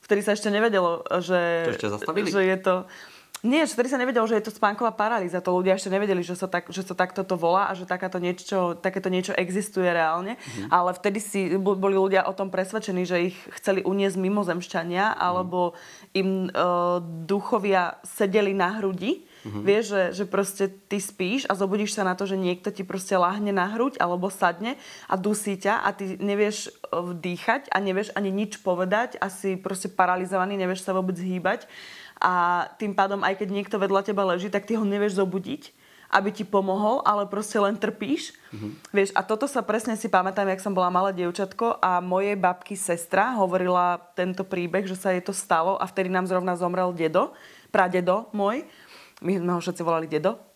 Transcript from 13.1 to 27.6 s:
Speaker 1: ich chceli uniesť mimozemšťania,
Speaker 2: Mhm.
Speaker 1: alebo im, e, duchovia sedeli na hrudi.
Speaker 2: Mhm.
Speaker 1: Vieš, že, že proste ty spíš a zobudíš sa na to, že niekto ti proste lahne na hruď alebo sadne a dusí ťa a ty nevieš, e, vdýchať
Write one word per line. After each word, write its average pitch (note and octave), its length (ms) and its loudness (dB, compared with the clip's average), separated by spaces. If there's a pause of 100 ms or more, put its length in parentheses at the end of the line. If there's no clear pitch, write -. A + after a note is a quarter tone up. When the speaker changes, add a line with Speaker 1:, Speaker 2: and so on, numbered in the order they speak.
Speaker 1:
ich F#3 80 -8 (200)
chceli F#3+ 240 0
uniesť G3 360 0
mimozemšťania, F#3 960 0
Speaker 2:
Mhm. - 80 -2
Speaker 1:
alebo F3+ 560 0 (360)
im, F#3+ 360 0
e, - 20 -4 (720)
duchovia G3 800 0
sedeli G3+ 540 2
na G3 240 0
hrudi. G3 480 -2 (160)
Speaker 2:
Mhm. G2+ 160 -6
Speaker 1:
Vieš, G#3 260 4
že, G3 160 2 (120)
že G3 100 -2
proste G3 400 0 (240)
ty G3+ 80 -2
spíš G3 480 -4
a - 80 0
zobudíš G3+ 400 0
sa G#3+ 80 -4
na F#3 160 0
to, G3 80 -4
že F#3+ 160 -2
niekto F3+ 320 -2
ti G3+ 80 -12
proste F#3 320 -4
lahne G3 400 2
na F#3+ 160 0
hruď A#3 320 -2
alebo F3+ 320 0
sadne G3 480 -2 (240)
a F#3+ 160 0
dusí G3+ 400 -2
ťa G#3 240 0
a G3+ 80 2
ty F#3+ 240 -6
nevieš, G#3 640 0
e, - 160 -6
vdýchať F3 720 -2